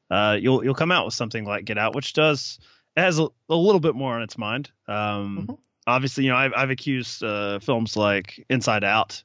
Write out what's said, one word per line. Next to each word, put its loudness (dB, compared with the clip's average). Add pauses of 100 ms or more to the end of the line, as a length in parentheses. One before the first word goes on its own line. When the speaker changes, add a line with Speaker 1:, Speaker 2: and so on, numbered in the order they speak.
Speaker 1:
uh, 2
you'll, 4
you'll 0
come 0
out 2
with -6
something -6
like -4
Get -4
Out, 0
which -6
does, 0 (380)
it 2
has 2
a, 2 (220)
a 2
little 4
bit 2
more -4
on -4
its -10
mind. -6 (160)
Um, -6 (540)
Speaker 2:
Mm-hmm. -12 (340)
Speaker 1:
obviously, 0
you 2
know, 2
I've, 0
I've 0
accused, -4
uh, -2
films 0
like 0
Inside 2
Out 0